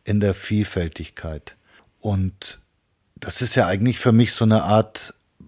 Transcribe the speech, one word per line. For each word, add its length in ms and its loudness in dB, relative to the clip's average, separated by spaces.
in 160 -2
der 140 2
Vielfältigkeit. 1200 -6
Und 600 -6
das 260 -8
ist 140 -4
ja 120 4
eigentlich 320 0
für 120 4
mich 220 4
so 120 0
eine 180 4
Art 500 0